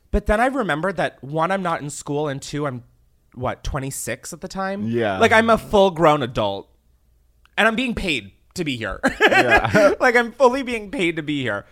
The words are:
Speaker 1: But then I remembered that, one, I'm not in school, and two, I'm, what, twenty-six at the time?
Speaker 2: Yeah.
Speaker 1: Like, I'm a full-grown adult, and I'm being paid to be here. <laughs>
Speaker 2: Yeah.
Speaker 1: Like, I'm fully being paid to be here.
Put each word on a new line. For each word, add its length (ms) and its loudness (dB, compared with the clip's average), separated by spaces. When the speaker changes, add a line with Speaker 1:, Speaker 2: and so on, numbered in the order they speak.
Speaker 1:
But 160 -2
then 120 2
I 80 2
remembered 500 -2
that, 260 -4
one, 280 -2
I'm 120 -2
not 180 -4
in 80 -10
school, 380 -4
and 140 -6
two, 260 -6
I'm, 160 -8
what, 300 -6
twenty-six 720 -8
at 80 -18
the 60 -10
time? 400 -6
Speaker 2:
Yeah. 320 0
Speaker 1:
Like, 120 6
I'm 180 6
a 80 6
full-grown 640 4
adult, 480 -4
and 100 4
I'm 80 2
being 200 -2
paid 360 -4
to 80 -6
be 140 -4
here. 280 -8
<laughs> 160 -2
Speaker 2:
Yeah. 800 4
Speaker 1:
Like, 160 4
I'm 160 2
fully 320 4
being 280 -6
paid 240 0
to 80 -6
be 180 -4
here. 300 -4